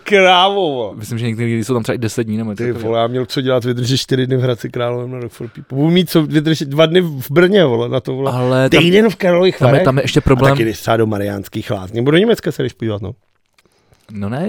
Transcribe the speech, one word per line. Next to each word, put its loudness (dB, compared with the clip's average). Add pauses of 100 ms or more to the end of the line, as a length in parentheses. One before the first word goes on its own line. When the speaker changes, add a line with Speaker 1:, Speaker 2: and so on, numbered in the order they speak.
Speaker 1:
krávo, 4 (200)
vole. -6
Speaker 2:
Myslím, -8
že -4
někdy -2
jsou -2
tam -2
třeba -2
i -6
deset -4
dní, -4
nebo -6
něco -6
Speaker 1:
Ty -4
Speaker 2:
takového. -6
Speaker 1:
vole, 0
já 0
měl -4
co -6
dělat, 0
vydržet -2
čtyři -2
dny 0
v 0
Hradci -2
Králové -6
na -10
Rock -12
for -14
People. -14
Budu 2
mít 2
co 4
vydržet 0
dva 4
dny 4
v -4
Brně, 4
vole, 0
na -2
to, -6
vole. -4
Speaker 2:
Ale 2
tam 4
Speaker 1:
Týden 4
v -6
Karlových 2
Speaker 2:
tam 4
je, 4
Speaker 1:
Varech? 4
Speaker 2:
tam 2
je 0
ještě 0
Speaker 1:
A 0
Speaker 2:
problém. 4
Speaker 1:
taky 0
jdeš -4
třeba 0
do 2
Mariánských -6
Lázní. -8
Nebo 0
do 4
Německa 0
se -6
jdeš -4
podívat, -6
no. -8 (1000)
Speaker 2:
No -8
ne, -4